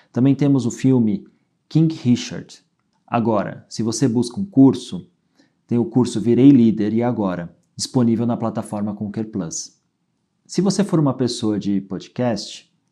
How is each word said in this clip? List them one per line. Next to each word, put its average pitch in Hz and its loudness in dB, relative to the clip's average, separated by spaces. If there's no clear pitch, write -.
Também 131 2
temos 135 2
o 110 -4
filme 120 0
King 160 2
Richard. - -4
Agora, 110 -2
se - -10
você 113 -2
busca 117 -2
um 98 -4
curso, 127 2
tem 120 -2
o 117 0
curso 120 0
Virei 120 6
Líder 110 4
e 113 0
Agora, 98 -4
disponível 117 0
na 117 -2
plataforma 107 -6
Conquer 107 -8
Plus. - -10
Se - -4
você 196 0
for 175 0
uma 139 2
pessoa 113 -2
de 98 -2
podcast, 98 -8